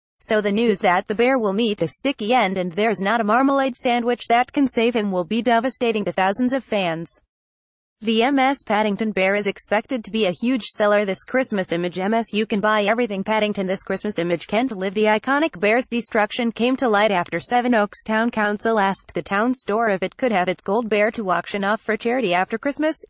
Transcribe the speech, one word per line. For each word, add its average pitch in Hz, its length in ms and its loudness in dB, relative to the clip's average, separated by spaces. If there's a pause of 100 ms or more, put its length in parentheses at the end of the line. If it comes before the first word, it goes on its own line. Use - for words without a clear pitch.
(200)
So 214 200 0
the 202 120 0
news 214 260 2
that 185 300 2
the 208 80 -2
bear 247 200 4
will 214 160 0
meet 208 300 0
a 160 60 -2
sticky 240 440 -2
end 202 240 2
and 180 140 -2
there's 202 300 0
not 208 200 0
a 226 40 0
marmalade 269 500 2
sandwich 240 540 -2
that 240 240 2
can 277 160 2
save 233 260 2
him 208 160 0
will 180 140 0
be 220 180 -2
devastating 226 640 0
to 180 80 -4
thousands 226 400 0
of 262 100 -2
fans. 170 580 -4 (840)
The 226 200 2
M 277 160 2
S 269 240 0
Paddington 214 480 0
bear 190 240 2
is 208 100 -2
expected 214 560 -4
to 196 80 -12
be 214 160 0
a 180 160 0
huge 240 220 0
seller 208 400 2
this 190 180 -4
Christmas. 214 480 -2
Image 175 300 -2
M 202 140 0
S. 226 180 -2
You 214 140 0
can 214 120 -2
buy 214 240 2
everything 208 400 0
Paddington 208 420 0
this 190 200 -4
Christmas. 202 340 -4
Image. 175 300 -2
Kent 240 240 0
Live. 190 220 -4
The 214 100 2
iconic 254 560 0
bear's 220 280 2
destruction 233 640 -2
came 240 280 0
to 269 100 0
light 214 240 4
after 175 260 -2
Sevenoaks 240 640 0
Town 220 300 0
Council 214 480 0
asked 196 340 -2
the 170 80 -4
town 220 320 0
store 220 340 -2
if 190 140 0
it 185 140 -6
could 247 160 0
have 180 160 2
its 180 160 -4
gold 220 240 0
bear 208 240 2
to 208 180 -4
auction 175 320 -2
off 202 180 0
for 214 160 -4
charity 233 380 0
after 185 240 0
Christmas, 302 520 -2